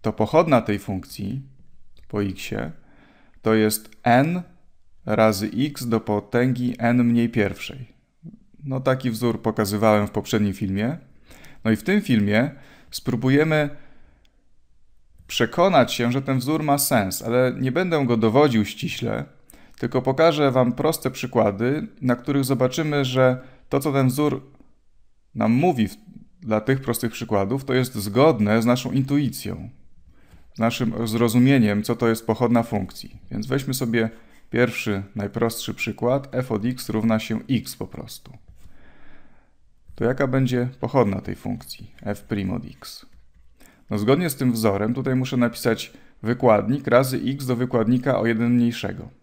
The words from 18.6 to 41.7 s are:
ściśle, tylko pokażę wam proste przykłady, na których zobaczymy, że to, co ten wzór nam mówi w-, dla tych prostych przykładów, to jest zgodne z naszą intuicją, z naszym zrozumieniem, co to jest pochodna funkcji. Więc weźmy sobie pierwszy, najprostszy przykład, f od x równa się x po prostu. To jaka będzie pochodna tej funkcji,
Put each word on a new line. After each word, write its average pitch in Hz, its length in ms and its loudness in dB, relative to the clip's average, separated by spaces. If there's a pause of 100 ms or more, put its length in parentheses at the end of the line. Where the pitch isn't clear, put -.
ściśle, - 600 -6 (540)
tylko 123 240 -2
pokażę 147 480 2
wam 123 220 2
proste 151 380 -2
przykłady, 117 760 -2 (140)
na 127 160 0
których 139 280 -2
zobaczymy, 135 600 0
że 127 500 2 (140)
to, 139 120 0
co 147 120 -2
ten 135 160 4
wzór 143 440 -2 (840)
nam 110 180 2
mówi 131 360 2
w-, - 80 -12 (440)
dla 110 200 0
tych 131 200 0
prostych 117 320 -4
przykładów, 107 520 -2
to 131 100 -2
jest 127 200 0
zgodne 107 680 2
z 110 40 0
naszą 123 260 0
intuicją, 135 760 -2 (840)
z - 40 -16
naszym 113 500 -2
zrozumieniem, 117 760 4
co 117 140 -2
to 117 120 0
jest 113 180 -2
pochodna 117 360 2
funkcji. - 560 -8 (120)
Więc 110 160 -8
weźmy 135 280 -4
sobie 113 360 0 (400)
pierwszy, 113 520 0 (120)
najprostszy 110 600 -4
przykład, 123 600 -4
f 127 180 -4
od 104 120 -4
x 127 240 -6
równa 110 300 0
się 110 220 -4 (100)
x - 260 -2
po - 100 -10
prostu. - 460 -16 (1600)
To - 100 -4
jaka 127 220 0
będzie 127 420 0 (120)
pochodna 101 400 0
tej - 160 -10
funkcji, - 680 -10